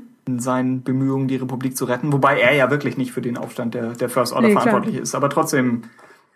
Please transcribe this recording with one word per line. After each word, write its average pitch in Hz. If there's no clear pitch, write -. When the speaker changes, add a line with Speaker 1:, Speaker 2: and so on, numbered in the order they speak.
Speaker 1:
In 123
seinen 127
Bemühungen, 135
die 131
Republik 131
zu -
retten. 123
Wobei 143
er 120
ja 135
wirklich 143
nicht 127
für 123
den 120
Aufstand 117
der, 117
der 120
First 120
Order 226
Speaker 2:
Nee, 208
klar. 185
Speaker 1:
verantwortlich 208
ist. -
Aber 139
trotzdem. 127